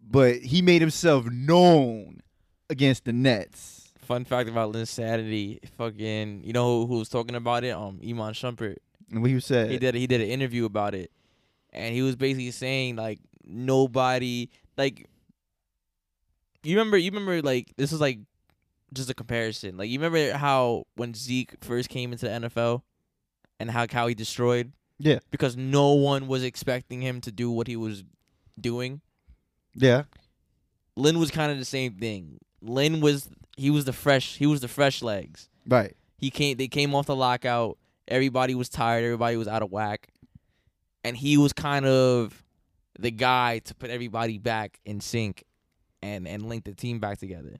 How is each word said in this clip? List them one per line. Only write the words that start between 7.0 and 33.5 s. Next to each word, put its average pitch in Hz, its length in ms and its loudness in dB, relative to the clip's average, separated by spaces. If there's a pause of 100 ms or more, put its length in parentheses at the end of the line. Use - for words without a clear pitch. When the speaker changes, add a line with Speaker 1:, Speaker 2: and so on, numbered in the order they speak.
Speaker 2:
talking 120 240 -4
about 120 280 -2
it? 123 100 -4
Um, 95 300 -10
Iman 110 300 -8
Shumpert. 113 440 -8 (340)
Speaker 1:
And 113 100 -4
what 123 100 4
he 131 80 2
said? 120 320 0
Speaker 2:
He 131 80 -4
did, 127 160 0
he 127 120 -4
did 123 160 2
an 101 60 -2
interview 120 360 -2
about 104 300 -2
it, 92 160 -10 (640)
and 117 200 -8
he 123 60 -2
was 131 160 0
basically 131 340 -2
saying, 127 460 -4
like, 110 240 -6 (240)
nobody, 127 1040 0 (300)
like, 139 280 -2 (1600)
you 165 140 0
remember, 214 200 4
you 185 140 2
remember, 190 320 -2
like, 131 340 -2
this 139 160 -2
is, 156 80 -2
like, 135 180 0 (760)
just 131 160 -8
a 127 40 -6
comparison. 110 600 -6
Like, 104 140 -6
you 127 80 -4
remember 156 380 0
how 135 480 0 (120)
when 120 160 -6
Zeke 123 480 -4
first 120 300 -4
came 123 220 -6
into 120 120 -8
the 107 80 -4
N 117 120 -6
F 117 120 -6
L 117 280 0 (760)
and 113 100 -8
how, 117 200 -2
how 120 160 0
he 120 80 0
destroyed? 120 580 -2 (260)
Speaker 1:
Yeah. 143 220 4 (100)
Speaker 2:
Because 135 260 -2
no 139 360 4
one 139 340 4
was 131 160 -2
expecting 127 580 -6
him 127 220 -4
to 120 100 -12
do 120 180 -2
what 117 160 -2
he 120 100 -8
was 107 280 -8 (560)
doing. 123 400 -6 (720)
Speaker 1:
Yeah. 131 300 6 (920)
Speaker 2:
Lin 151 220 4
was 160 120 2
kinda 151 240 -2
the 131 100 -8
same 127 300 -4
thing. 92 440 -8 (220)
Lin 143 400 0
was, 147 280 2 (280)